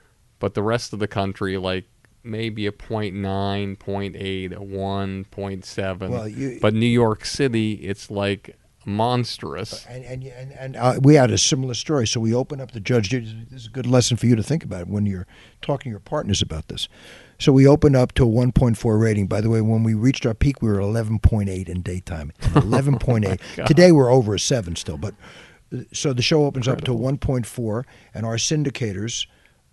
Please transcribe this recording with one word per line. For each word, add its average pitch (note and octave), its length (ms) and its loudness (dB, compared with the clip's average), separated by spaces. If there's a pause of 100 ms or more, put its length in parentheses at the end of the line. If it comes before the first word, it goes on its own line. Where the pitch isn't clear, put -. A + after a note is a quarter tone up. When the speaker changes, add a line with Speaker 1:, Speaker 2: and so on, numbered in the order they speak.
(400)
Speaker 1:
but G2 140 -4
the G#2 100 -2
rest A#2 280 -2
of G#2+ 60 -8
the G#2 80 -4
country, G2 520 -4
like, F#2 260 -4 (400)
maybe A2 420 -6
a G2+ 60 -4
point G#2 420 -6
nine, G2 640 -4
point G2 420 -8
eight, F#2+ 340 -6
a - 100 -12
one, G2 640 -6
point G2 380 -10
seven. F#2+ 460 -6
Speaker 2:
Well, A#2 160 -6
you B2 340 -8
Speaker 1:
But G#2+ 140 4
New A2 120 2
York A#2 400 2
City, A2+ 480 0
it's, F#2+ 360 -10
like, G2+ 460 -4 (300)
monstrous. A2 1000 -4
Speaker 2:
And, B2+ 160 -16
and, C3 200 -12
and, C3 280 -16
and, C3 240 -14
uh, A#2+ 260 2
we C#3+ 140 10
had B2+ 140 6
a G#2 80 2
similar C3 360 -2
story. C3 320 -2
So B2+ 120 -2
we A2+ 160 0
open C3+ 260 -4
up A#2+ 120 -16
the A#2 80 -12
Judge G#2 300 0
Judy. A2+ 400 -6
This C3 120 -18
is A2+ 60 -16
a - 20 -20
good B2 160 -8
lesson B2 300 4
for A#2 100 0
you A#2+ 100 6
to G#2+ 60 2
think D#3 220 -2
about F2+ 240 -8
when G#2 180 0
you're F#2 200 -4 (360)
talking C3+ 280 -6
to - 20 -6
your G2 80 -12
partners - 420 -2
about D#2 260 -8
this. - 200 -8 (500)
So - 140 4
we C3+ 140 8
open C#3+ 280 6
up B2+ 200 2
to - 100 2
a - 20 4
one B2 240 2
point A#2 280 4
four A2 200 2
rating. G#2+ 280 2
By G2+ 160 -2
the A2+ 80 2
way, A2+ 100 2
when A2 220 2
we A2+ 120 2
reached A#2 320 2
our A#2 80 0
peak, C#3 280 0
we A#2 80 2
were G2 100 0
eleven A2 380 -2
point G#2 320 4
eight F#2 180 -6
in F2+ 140 -6
daytime. F2 500 -8 (120)
Speaker 1:
<laughs> - 120 2
Speaker 2:
Eleven C3 420 2
point A#2 280 0
eight. F#2+ 160 -2
Speaker 1:
Oh, - 80 -16
my - 60 -16
God. F2 100 -4
Speaker 2:
Today, F3 260 8
we're C3+ 180 6
over A#2 240 4
a F2+ 60 -2
seven G2 340 -2
still. E2 220 -8
But, D2 180 -8 (580)
uh, B2+ 80 -8 (120)
so D3+ 220 -2
the B2 80 0
show D3+ 240 4
opens C3 200 -4
up B2+ 120 0
to - 20 -10 (120)
Speaker 1:
Incredible. A2+ 120 -2
Speaker 2:
one C3+ 140 -2
point B2+ 280 -2
four, A2+ 400 -6 (280)
and G#2+ 100 -6
our A2+ 120 -4
syndicators A#2 920 -4 (460)